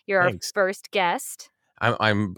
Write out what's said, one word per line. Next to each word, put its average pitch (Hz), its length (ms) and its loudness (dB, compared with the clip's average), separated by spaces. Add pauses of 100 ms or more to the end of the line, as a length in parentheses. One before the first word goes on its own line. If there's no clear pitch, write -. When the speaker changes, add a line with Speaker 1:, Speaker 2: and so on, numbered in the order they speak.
Speaker 1:
You're 196 140 2
our 180 80 4
Speaker 2:
Thanks. - 240 -6
Speaker 1:
first 196 400 -2
guest. 190 580 -2 (300)
Speaker 2:
I'm, 117 180 2
I'm, 104 400 2